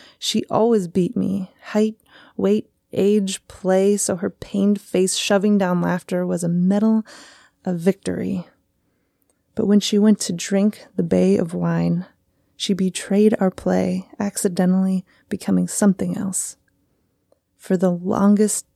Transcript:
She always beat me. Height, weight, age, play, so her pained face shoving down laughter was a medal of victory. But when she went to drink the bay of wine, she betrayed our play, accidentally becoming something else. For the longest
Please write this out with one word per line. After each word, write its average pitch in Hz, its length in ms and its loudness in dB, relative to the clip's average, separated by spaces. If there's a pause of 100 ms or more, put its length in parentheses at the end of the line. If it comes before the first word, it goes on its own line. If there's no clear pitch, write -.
(200)
She - 300 -4
always 214 400 2
beat 180 260 -2
me. 190 360 -4 (160)
Height, 214 280 0 (400)
weight, 196 340 0 (220)
age, 196 560 0
play, 190 500 0
so 196 200 -4
her 190 120 -4
pained 202 520 -2
face 185 340 -2
shoving 208 420 2
down 180 240 0
laughter 180 440 -4
was 180 180 -4
a 170 60 0
medal 208 560 2 (600)
of 180 140 -4
victory. 180 680 -4 (1080)
But - 120 -2
when 202 120 4
she - 200 0
went 214 220 4
to - 120 -6
drink 196 540 -2 (100)
the 185 60 0
bay 185 340 2
of 175 160 -2
wine, 170 520 -2 (520)
she - 160 -2
betrayed 196 680 2
our 185 120 2
play, 185 580 -2 (100)
accidentally 190 880 0 (240)
becoming 180 400 -2
something 185 480 0
else. - 400 -8 (1000)
For - 220 -2
the 180 140 2
longest 202 760 2 (100)